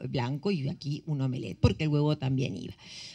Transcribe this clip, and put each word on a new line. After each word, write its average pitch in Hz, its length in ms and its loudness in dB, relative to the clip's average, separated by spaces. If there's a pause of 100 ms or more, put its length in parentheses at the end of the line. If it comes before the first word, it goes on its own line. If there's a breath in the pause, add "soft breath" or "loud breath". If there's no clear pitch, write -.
blanco, 139 420 0
y 147 180 0
aquí 147 360 -6
un 151 160 -2
omelette, 123 400 -2
porque 190 240 4
el 151 60 2
huevo 147 260 4
también 131 400 0
iba. - 180 -10 (400 loud breath)